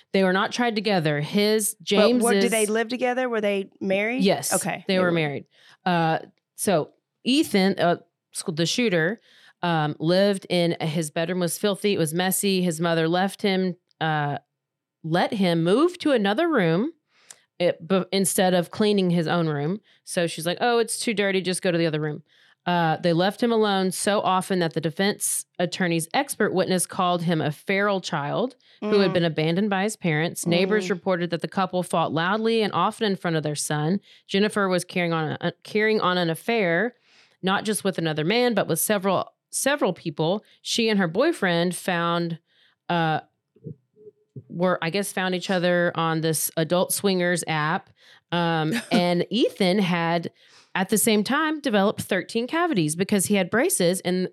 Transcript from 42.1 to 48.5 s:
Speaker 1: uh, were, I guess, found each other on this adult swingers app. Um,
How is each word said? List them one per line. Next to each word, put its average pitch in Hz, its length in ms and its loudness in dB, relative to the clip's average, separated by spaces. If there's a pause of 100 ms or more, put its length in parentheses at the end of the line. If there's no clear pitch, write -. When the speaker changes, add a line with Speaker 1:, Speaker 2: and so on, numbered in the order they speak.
Speaker 1:
uh, 165 320 0 (1300)
were, 175 340 0
I 165 80 -2
guess, 196 220 -4
found 185 240 -2
each 175 140 -6
other 175 460 2
on 165 260 0
this 156 360 -2
adult 180 360 0
swingers 180 540 0
app. 156 420 -2 (420)
Um, 165 420 0